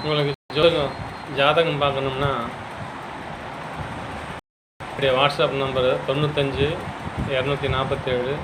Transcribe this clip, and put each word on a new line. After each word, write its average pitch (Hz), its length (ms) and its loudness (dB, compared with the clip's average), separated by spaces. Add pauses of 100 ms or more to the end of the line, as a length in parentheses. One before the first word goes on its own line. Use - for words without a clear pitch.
உங்களுக்கு 147 300 2 (220)
ஜோதிடம், 156 400 4 (400)
ஜாதகம் 151 480 4
பார்க்கணும்னா 135 480 2 (2500)
என்னுடைய 135 400 0
WhatsApp 143 420 4
நம்பரு 131 300 2 (160)
தொண்ணூத்தஞ்சு 143 600 0 (680)
இரநூத்தி 135 400 0
நாற்பத்தேழு 131 580 0 (100)